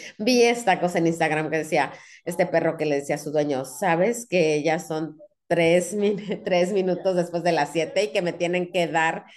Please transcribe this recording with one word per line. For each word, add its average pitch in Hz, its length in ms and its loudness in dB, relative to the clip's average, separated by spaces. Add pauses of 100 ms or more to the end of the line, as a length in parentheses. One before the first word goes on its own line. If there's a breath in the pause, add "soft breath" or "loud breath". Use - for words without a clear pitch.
(180 loud breath)
vi 240 260 2
esta 233 360 2
cosa 180 180 -2
en 165 100 2
Instagram 156 440 0
que 160 80 0
decía, 147 320 0 (340 loud breath)
este 175 220 0
perro 160 300 0
que 160 80 -2
le 151 100 0
decía 143 200 -2
a - 40 -2
su 151 120 -10
dueño, 143 340 0
"¿Sabes 190 600 0
que 156 360 2
ya 160 160 0
son 156 400 -6 (280)
tres 170 460 4
min-, 208 240 0
<laughs> - 280 -8
tres 180 280 2
minutos 185 420 0
después 170 280 -2
de 175 80 2
las 147 200 0
siete 165 340 0
y - 40 -2
que 202 120 -2
me 170 120 -2
tienen 175 380 -2
que 175 160 0
dar, 165 380 0 (120)